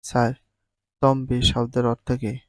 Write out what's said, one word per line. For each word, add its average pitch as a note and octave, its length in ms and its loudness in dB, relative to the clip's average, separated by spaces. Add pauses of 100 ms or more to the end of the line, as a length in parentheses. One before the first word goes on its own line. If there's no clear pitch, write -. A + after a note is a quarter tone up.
চার, A#2+ 280 0 (680)
তম্বি C3 400 2
শব্দের B2 440 0
অর্থ A#2+ 260 -2
কি? B2+ 220 -4 (160)